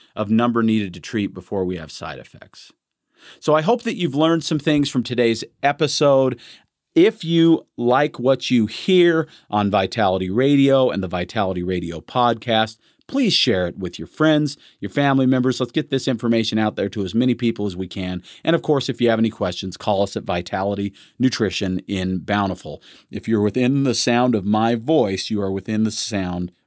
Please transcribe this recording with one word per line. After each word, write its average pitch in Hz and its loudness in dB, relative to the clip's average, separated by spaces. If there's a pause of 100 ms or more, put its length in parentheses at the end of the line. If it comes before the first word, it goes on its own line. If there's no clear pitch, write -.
(140)
of 104 -4
number 117 2
needed 107 0
to 87 -14
treat 104 -4
before 95 -4
we 92 -4
have 80 -14
side 73 -12
effects. - -20 (680)
So 151 4
I 156 0
hope 226 0
that 233 -4
you've 160 -2
learned 160 2
some 151 -2
things 147 2
from 123 -2
today's 117 0 (180)
episode. 139 2 (560)
If 202 4
you 165 4 (100)
like 127 0
what 127 0
you 117 4
hear 170 2 (240)
on 104 0
Vitality 95 0
Radio 135 4
and 92 -2
the 92 -4
Vitality 90 -4
Radio 85 -4
podcast, 117 -2 (300)
please 262 0
share 92 2
it 87 -8
with 90 -8
your 80 -10
friends, 151 0 (220)
your 101 -8
family 135 2
members. 127 2
Let's 123 -4
get 147 -4
this 135 -2
information 113 0
out 107 0
there 98 -2
to 101 -4
as 92 -6
many 123 2
people 113 -2
as 90 -6
we 92 -8
can. 90 -8 (220)
And 165 2
of 160 0
course, 143 0
if - -6
you 117 4
have 113 2
any 113 2
questions, 92 -6
call 101 0
us 101 -4
at 107 -4
Vitality 98 -4 (240)
Nutrition 104 0
in 92 -2
Bountiful. 95 -4 (300)
If - -12
you're 110 2
within 127 0
the 131 0
sound 123 2
of 95 -4
my 113 2
voice, 113 0
you 104 -2
are 98 -2
within 107 -4
the 110 0
sound, 90 -6 (140)